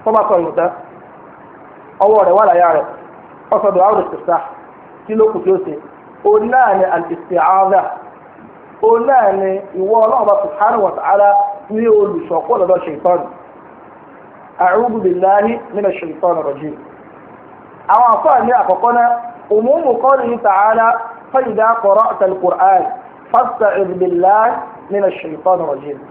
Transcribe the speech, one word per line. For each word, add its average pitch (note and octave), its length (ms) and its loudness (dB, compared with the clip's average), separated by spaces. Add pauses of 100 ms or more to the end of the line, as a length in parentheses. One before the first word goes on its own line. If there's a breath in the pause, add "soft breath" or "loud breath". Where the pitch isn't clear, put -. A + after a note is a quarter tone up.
Tó A3 120 -2
bá A3 120 4
sọ G3+ 120 0
ìrun D#3+ 180 -2
tán, F3 160 -2 (1300)
ọwọ́ G3+ 260 4
rẹ̀ F3+ 100 2
wà G#3 120 4
láyà F3 280 4
rẹ̀, D3 100 -2 (600)
ó G#3+ 140 -2
sọ G3+ 120 0
dùn F3+ 140 2
áwùrẹ̀ G#3+ 240 0
sísá, E3 280 -6 (680)
kí A3 120 -10
ló A3 120 2
kù F#3+ 120 -2
tí F#3 140 -2
ó F#3+ 40 2
ṣe? D#3+ 180 -8 (460)
Ó G3+ 180 0
náà A#3 360 2
ni F#3 100 2
al-isti'adha. F3 1000 0 (960)
Ó A3 200 2
náà A#3 340 2
ni G3 180 -2 (220)
ìwọ F#3+ 220 -2
Ọlọ́run A3 320 2
bá G3+ 140 4
subhanahu G#3 440 0
wa E3+ 60 0
ta'ala G3+ 380 2 (380)
ní A3 220 -4
olùṣọ́kọ́ F#3 720 0
lọ́dọ̀ F3+ 220 2
ṣaitan. E3+ 400 -2 (1400)
A'udhu G#3+ 440 0
billahi F#3+ 600 0 (120)
minash G3 280 -4
shaitanir E3 460 -4
rajim. C#3 280 -10 (1120)
Àwọn A#3 220 4
àfáà B3 340 2
ní A#3+ 80 0
àkọ́kọ́ A#3+ 400 0
náà, A#3+ 160 2 (420)
umumu B3 440 0
qawlihi A#3+ 440 0
ta'ala, G#3+ 480 2 (420)
"فإذا A3 440 0
قرأت G#3+ 500 0
القرآن F#3 600 2 (460)
فاستعذ G3+ 640 0
بالله F3+ 540 2 (440)
من G3+ 140 -2
الشيطان F3 560 -2
الرجيم." C#3+ 380 -8 (120)